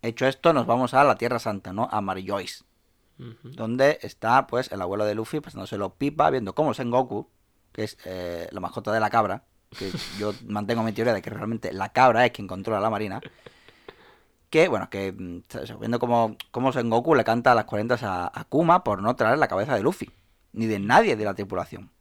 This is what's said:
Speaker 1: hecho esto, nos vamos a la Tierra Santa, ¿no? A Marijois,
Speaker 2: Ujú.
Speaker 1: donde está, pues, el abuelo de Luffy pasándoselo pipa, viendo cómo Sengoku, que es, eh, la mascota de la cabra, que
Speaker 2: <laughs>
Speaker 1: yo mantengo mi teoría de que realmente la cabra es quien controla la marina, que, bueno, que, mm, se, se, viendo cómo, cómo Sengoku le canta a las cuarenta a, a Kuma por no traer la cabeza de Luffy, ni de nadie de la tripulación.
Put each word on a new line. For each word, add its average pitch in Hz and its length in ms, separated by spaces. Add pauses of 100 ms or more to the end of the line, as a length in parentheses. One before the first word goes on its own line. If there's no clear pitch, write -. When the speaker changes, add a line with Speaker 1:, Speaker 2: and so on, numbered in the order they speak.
Speaker 1:
hecho 120 260
esto, 160 260
nos 123 120
vamos 120 280
a 131 100
la 131 140
Tierra 120 220
Santa, 101 340
¿no? 110 180
A 107 80
Marijois, 95 640 (560)
Speaker 2:
Ujú. 120 320
Speaker 1:
donde 127 500
está, 117 460
pues, 127 240
el 95 100
abuelo 98 220
de 107 120
Luffy 113 260
pasándoselo 98 540
pipa, 147 340
viendo 117 260
cómo 147 180
Sengoku, 120 560 (440)
que - 100
es, - 220
eh, 87 460
la 98 100
mascota 98 320
de 110 80
la 107 80
cabra, 104 340 (320)
que 98 160
Speaker 2:
<laughs> - 260
Speaker 1:
yo 104 180 (120)
mantengo 107 360
mi 110 100
teoría 117 200
de 95 80
que - 100
realmente 110 420
la 95 180
cabra 123 340
es 117 60
quien 101 160
controla 98 320
la 107 100
marina, 104 360 (1200)
que, 160 200
bueno, 104 200
que, 98 220
mm, 90 380
se, - 180
se, 110 80
viendo 117 240
cómo, 117 380 (140)
cómo 127 200
Sengoku 123 440
le 117 100
canta 120 260
a 120 40
las 107 100
cuarenta 117 360
a, 90 320
a - 120
Kuma 165 380
por 101 180
no 117 140
traer 113 220
la 151 100
cabeza 113 280
de 101 80
Luffy, 160 260 (440)
ni 113 140
de 104 120
nadie 135 360
de 107 100
la 101 80
tripulación. 95 680